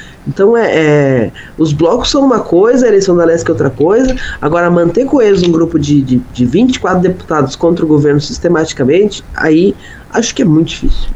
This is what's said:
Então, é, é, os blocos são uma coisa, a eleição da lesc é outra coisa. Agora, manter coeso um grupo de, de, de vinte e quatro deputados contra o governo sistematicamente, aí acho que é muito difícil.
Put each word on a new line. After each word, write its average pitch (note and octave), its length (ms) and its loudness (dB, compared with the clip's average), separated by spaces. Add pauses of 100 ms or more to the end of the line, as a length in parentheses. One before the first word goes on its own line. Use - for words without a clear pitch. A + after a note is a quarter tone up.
(260)
Então, G3 300 2
é, G#3+ 180 0
é, C#3+ 560 2 (280)
os D#3 140 0
blocos E3 380 0
são C#4 140 2
uma B3 160 2
coisa, A#3+ 460 2
a - 20 2
eleição F#3+ 280 2
da E3+ 80 2
lesc E3 240 0
é B2+ 40 2
outra A#2+ 180 -2
coisa. A3+ 460 0 (240)
Agora, E3+ 300 0
manter F3 340 0
coeso G#3 420 2
um E3+ 60 2
grupo E3 260 0
de, C#3+ 220 0
de, B2 220 0 (100)
de B2 140 -2
vinte A3+ 300 0
e - 40 -12
quatro F3+ 220 -2
deputados E3+ 540 -2
contra E3 280 0
o D#3+ 40 0
governo D3 320 2
sistematicamente, D#3+ 1000 -2 (120)
aí E3 400 0 (380)
acho A3 220 -4
que - 80 -2
é - 20 0
muito D#3+ 240 2
difícil. - 480 0